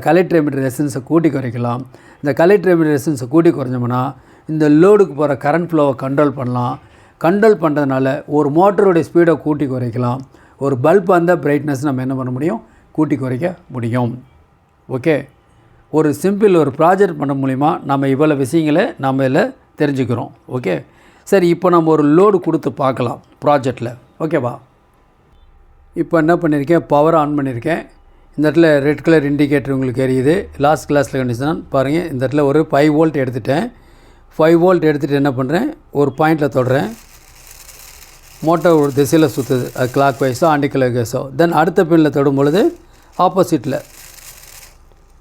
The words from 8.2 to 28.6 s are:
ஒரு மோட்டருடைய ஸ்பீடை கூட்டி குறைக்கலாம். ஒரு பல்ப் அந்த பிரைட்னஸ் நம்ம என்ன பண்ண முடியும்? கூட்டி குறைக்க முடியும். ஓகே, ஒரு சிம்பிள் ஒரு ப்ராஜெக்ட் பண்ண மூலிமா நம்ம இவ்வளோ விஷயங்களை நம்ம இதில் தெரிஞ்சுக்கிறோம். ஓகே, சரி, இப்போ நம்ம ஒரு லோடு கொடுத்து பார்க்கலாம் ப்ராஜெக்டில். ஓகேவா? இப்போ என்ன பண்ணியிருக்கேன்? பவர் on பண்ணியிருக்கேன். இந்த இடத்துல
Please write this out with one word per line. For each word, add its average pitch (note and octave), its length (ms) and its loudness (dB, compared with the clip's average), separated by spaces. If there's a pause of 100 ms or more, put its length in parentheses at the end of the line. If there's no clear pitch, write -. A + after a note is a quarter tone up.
ஒரு D3 200 2
மோட்டருடைய F#3+ 500 2
ஸ்பீடை E3+ 260 2 (120)
கூட்டி D3+ 280 -2
குறைக்கலாம். B2 480 -4 (440)
ஒரு C#3 100 0 (100)
பல்ப் F#3+ 320 4
அந்த E3+ 160 2 (100)
பிரைட்னஸ் C#3+ 440 -2
நம்ம C3 180 -2
என்ன C3 140 -4
பண்ண B2+ 180 -6
முடியும்? F#3 240 -4 (360)
கூட்டி D3+ 260 0
குறைக்க B2+ 240 -4 (280)
முடியும். A#2+ 380 -2 (840)
ஓகே, D3+ 180 0 (840)
ஒரு D#3 120 2 (120)
சிம்பிள் G3 400 2
ஒரு C#3 180 0
ப்ராஜெக்ட் F3+ 400 2
பண்ண C#3 220 -2
மூலிமா C3+ 280 0 (200)
நம்ம C#3 240 0
இவ்வளோ D3 300 2
விஷயங்களை D#3 420 0 (200)
நம்ம C3+ 220 0
இதில் D3 160 2 (380)
தெரிஞ்சுக்கிறோம். C3 500 -2 (260)
ஓகே, E3 180 -4 (560)
சரி, F#3 240 4
இப்போ F3+ 200 -2
நம்ம D#3+ 200 2
ஒரு D3+ 100 2 (120)
லோடு G3+ 300 4
கொடுத்து D#3 240 -2 (100)
பார்க்கலாம் C3 380 -2 (240)
ப்ராஜெக்டில். B2+ 480 -2 (340)
ஓகேவா? C#3+ 280 -4 (1500)
இப்போ E3 220 -4
என்ன E3 100 2 (120)
பண்ணியிருக்கேன்? D3+ 380 0 (100)
பவர் D#3 280 4
on D3 180 -2
பண்ணியிருக்கேன். C3+ 440 -4 (540)
இந்த D3 100 0
இடத்துல D#3+ 220 4 (160)